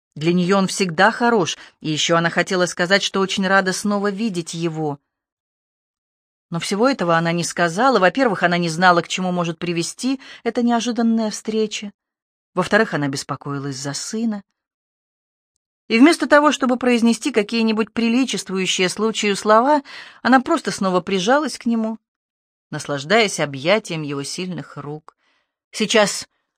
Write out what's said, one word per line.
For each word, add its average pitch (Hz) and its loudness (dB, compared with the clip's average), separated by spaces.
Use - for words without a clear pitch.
Для 156 0
нее 180 2
он 185 2
всегда 185 2
хорош, 226 0
и 151 -6
еще 156 0
она 165 2
хотела 180 0
сказать, 185 0
что - -2
очень 190 -2
рада 196 2
снова 202 -2
видеть 190 -4
его. 156 -4
Но 170 -4
всего 208 0
этого 175 0
она 165 0
не 170 -2
сказала. 196 2
Во-первых, 185 2
она 175 2
не 175 0
знала, 170 4
к 165 -4
чему 185 -4
может 175 -4
привести 175 -4
эта 240 -2
неожиданная 226 0
встреча. 214 -4
Во-вторых, 208 2
она 147 -2
беспокоилась 139 -6
за 139 -8
сына. 220 -6
И 220 0
вместо 311 6
того, 294 6
чтобы 247 0
произнести 240 2
какие-нибудь 220 0
приличествующие 190 0
случаю 214 -2
слова, 240 4
она 247 6
просто 294 -2
снова 180 0
прижалась 214 0
к - -12
нему, 226 -2
наслаждаясь 151 0
объятием 160 -2
его 143 -6
сильных 175 -10
рук. 147 -14
Сейчас - 0